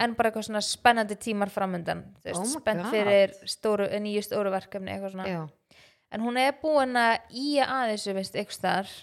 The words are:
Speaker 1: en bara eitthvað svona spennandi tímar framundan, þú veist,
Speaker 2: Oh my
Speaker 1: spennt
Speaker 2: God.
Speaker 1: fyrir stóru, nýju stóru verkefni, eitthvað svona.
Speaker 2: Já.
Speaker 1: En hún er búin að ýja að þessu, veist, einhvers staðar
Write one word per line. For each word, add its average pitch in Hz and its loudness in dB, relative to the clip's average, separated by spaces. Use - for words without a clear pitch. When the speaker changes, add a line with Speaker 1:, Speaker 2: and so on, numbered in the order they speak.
Speaker 1:
en 233 0
bara 226 2
eitthvað 220 -6
svona 208 -2
spennandi 226 2
tímar 202 -2
framundan, 170 -2
þú - -18
veist, 175 -2
Speaker 2:
Oh - -2
my 262 -4
Speaker 1:
spennt 208 -2
Speaker 2:
God. - -4
Speaker 1:
fyrir 202 4
stóru, 208 -2
nýju 208 -2
stóru 202 -2
verkefni, 190 -6
eitthvað 196 -8
svona. 185 -6
Speaker 2:
Já. 165 -6
Speaker 1:
En 214 -6
hún 240 0
er 277 4
búin 285 2
að 233 4
ýja 277 0
að 247 0
þessu, 208 -4
veist, 190 -6
einhvers 202 -6
staðar 185 0